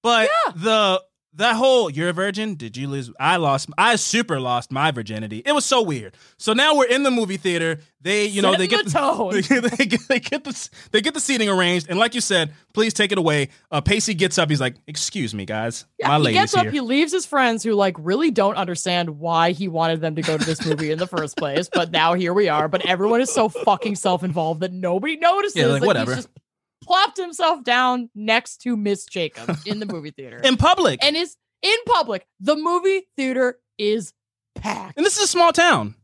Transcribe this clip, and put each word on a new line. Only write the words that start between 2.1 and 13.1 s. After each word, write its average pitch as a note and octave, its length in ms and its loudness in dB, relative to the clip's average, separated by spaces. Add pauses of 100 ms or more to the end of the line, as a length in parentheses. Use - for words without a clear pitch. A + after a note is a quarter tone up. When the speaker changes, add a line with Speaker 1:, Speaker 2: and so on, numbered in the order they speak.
Speaker 1:
virgin? G3 420 -4
Did A#2 220 -12
you C3+ 100 -6
lose?" C3+ 320 -8
I D#3 160 4
lost, C#3+ 420 0
I A3 200 4
super F#3+ 420 -2
lost B2 320 -2
my C#3+ 200 0
virginity. A2 540 -8
It C#4+ 60 0
was D4 140 2
so B3+ 160 2
weird. C3 340 -4 (220)
So - 160 -2
now D4 220 4
we're C4+ 120 4
in C4 160 2
the C4+ 80 2
movie G#3 260 -2
theater. E3 420 -2 (220)
They, G3+ 260 0
you G3 140 -2
know, F#3+ 140 4
they F#3 120 2
Speaker 2:
Setting - 20 -2
Speaker 1:
get A#3+ 160 2
Speaker 2:
the F#3+ 60 -6
tone. B3+ 420 0
Speaker 1:
<laughs> G3 80 0
They, C4 180 2
they A#3+ 260 0
get, A3 220 0
they B3 140 2
get - 240 -6
the, - 240 -10 (220)
they G#3+ 100 2
get D4 120 -2
the D#4 60 -6
seating A#3 300 0
arranged. F3+ 400 0
And F3+ 100 -2
like A#3 160 2
you A#3+ 60 -2
said, E3 320 0 (200)
"Please A3 200 0
take G3+ 180 0